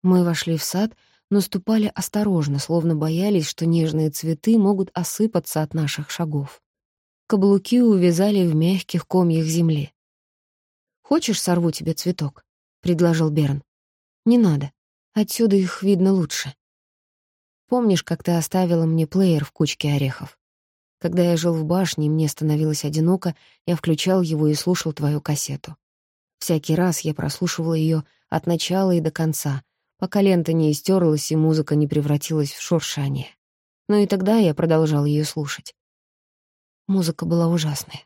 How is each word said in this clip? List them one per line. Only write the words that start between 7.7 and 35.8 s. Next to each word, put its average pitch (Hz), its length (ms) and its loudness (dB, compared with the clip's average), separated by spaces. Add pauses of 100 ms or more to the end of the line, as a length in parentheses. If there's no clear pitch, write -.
увязали 190 680 4
в 160 80 0
мягких 175 520 0
комьях 165 400 2
земли. 160 480 0 (1200)
«Хочешь, 285 300 -2
сорву 175 280 0
тебе 160 220 -6
цветок?» — - 500 -6 (380)
предложил 165 480 2
Берн. 143 340 0 (600)
«Не 240 140 4
надо. 147 340 2 (400)
Отсюда 214 440 0
их 185 260 -2
видно 190 320 4
лучше. 156 400 -4 (1120)
Помнишь, 233 340 2
как - 200 -6
ты 175 100 0
оставила 170 540 0
мне 160 200 2
плеер 175 380 2
в - 80 -16
кучке 147 400 -2
орехов? 139 460 -4 (640)
Когда 175 220 0
я 175 140 4
жил 170 160 0
в 160 140 -2
башне, 165 400 0
и - 20 2
мне 156 220 0
становилось 151 560 -2
одиноко, 160 500 0 (300)
я 175 100 0
включал 180 460 0
его 156 260 0
и 151 60 2
слушал 165 400 -2
твою 147 260 -2
кассету. 143 560 -6 (640)
Всякий 160 360 -2
раз 175 260 0
я 156 120 -4
прослушивал 165 640 -4
её 160 300 0 (260)
от - 160 -4
начала 180 460 0
и 170 80 2
до 160 100 -2
конца, 151 520 -4 (360)
пока 196 240 0
лента 175 320 2
не 156 180 2
истёрлась 160 580 0
и 156 60 0
музыка 156 380 2
не 151 120 2
превратилась 147 680 -2
в - 100 -14
шуршание. 139 640 -4 (580)
Но 208 100 2
и 202 100 4
тогда 202 320 2
я 170 160 4
продолжал 156 500 2
её 147 220 0
слушать. - 480 -10 (1120)